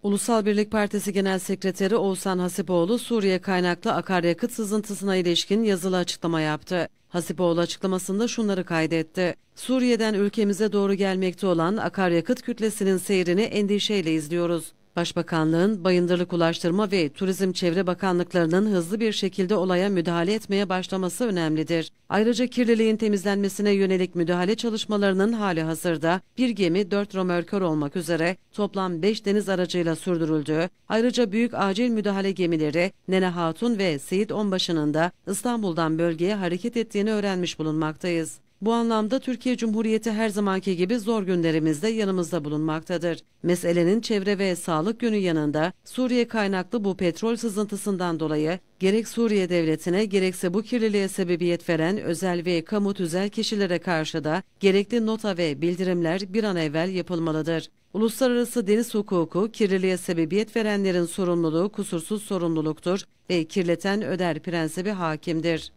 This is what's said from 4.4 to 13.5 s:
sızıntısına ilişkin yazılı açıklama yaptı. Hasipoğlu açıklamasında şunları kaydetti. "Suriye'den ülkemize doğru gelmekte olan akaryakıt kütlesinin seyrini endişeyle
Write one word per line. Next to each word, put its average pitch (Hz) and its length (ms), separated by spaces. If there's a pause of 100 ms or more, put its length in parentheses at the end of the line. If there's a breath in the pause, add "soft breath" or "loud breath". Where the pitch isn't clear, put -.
sızıntısına 202 640
ilişkin 180 460
yazılı 190 340
açıklama 170 440
yaptı. 156 480 (200)
Hasipoğlu 175 520
açıklamasında 190 680
şunları 202 360
kaydetti. 165 720 (200)
"Suriye'den 240 600
ülkemize 202 580
doğru 196 220
gelmekte 185 520
olan 175 300
akaryakıt 180 680
kütlesinin 208 540
seyrini 185 460
endişeyle 202 680